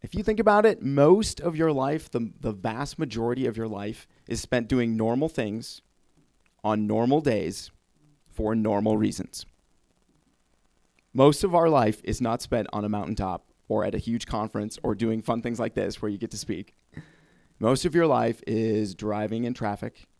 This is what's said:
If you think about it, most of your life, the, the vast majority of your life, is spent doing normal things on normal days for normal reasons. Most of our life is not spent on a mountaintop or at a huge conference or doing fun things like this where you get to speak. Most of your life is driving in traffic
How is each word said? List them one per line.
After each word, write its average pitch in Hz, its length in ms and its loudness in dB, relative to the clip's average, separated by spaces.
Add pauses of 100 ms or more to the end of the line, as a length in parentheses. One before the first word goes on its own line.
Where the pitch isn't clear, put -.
If - 140 -14
you 214 80 -4
think 214 180 0
about 208 240 6
it, 214 180 4
most 147 560 6
of 165 160 -4
your 160 160 2
life, 143 400 -2
the, 113 300 -4
the 110 120 -4
vast 110 460 -6
majority 120 460 -4
of 110 140 -2
your 113 100 -6
life, 104 400 -10 (180)
is 113 140 -4
spent 120 280 -2
doing 117 280 2
normal 117 320 0
things 113 540 -6 (800)
on 107 240 0
normal 120 340 4
days 101 500 -2 (580)
for 110 260 -4
normal 107 420 2
reasons. - 500 -2 (1700)
Most 139 300 6
of 180 120 0
our 170 140 6
life 120 360 4
is - 160 -4
not 117 220 -2
spent 117 300 -2
on 104 120 -4
a 107 40 -4
mountaintop 95 560 -4 (240)
or 107 160 0
at 98 100 -4
a 101 40 -4
huge 117 280 -4
conference 107 560 -6
or 120 120 0
doing 113 280 0
fun 117 200 -4
things 120 160 -6
like 113 160 -4
this 98 260 -2
where 107 100 -4
you 101 80 -6
get 110 120 -8
to 104 80 -12
speak. 98 360 -10 (840)
Most 123 260 0
of 156 100 -2
your 170 120 4
life 117 400 2
is 110 480 -2
driving 107 500 -4
in 120 100 -4
traffic 107 520 -8 (140)